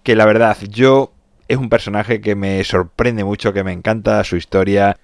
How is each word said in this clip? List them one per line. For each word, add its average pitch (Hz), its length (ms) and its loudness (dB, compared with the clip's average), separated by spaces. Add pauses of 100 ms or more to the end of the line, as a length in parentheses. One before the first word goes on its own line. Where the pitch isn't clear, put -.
que 117 100 2
la 110 100 4
verdad, 107 320 4 (140)
yo, 131 420 2 (360)
es 123 80 0
un 131 120 -4
personaje 104 520 -2
que 104 160 -2
me 98 260 -2
sorprende 104 640 -2
mucho, 104 280 -4
que 95 120 -2
me 92 80 -6
encanta 107 500 -2
su 92 140 -6
historia, 98 680 0